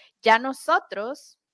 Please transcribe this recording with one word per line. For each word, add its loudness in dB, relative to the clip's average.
ya 6
nosotros -6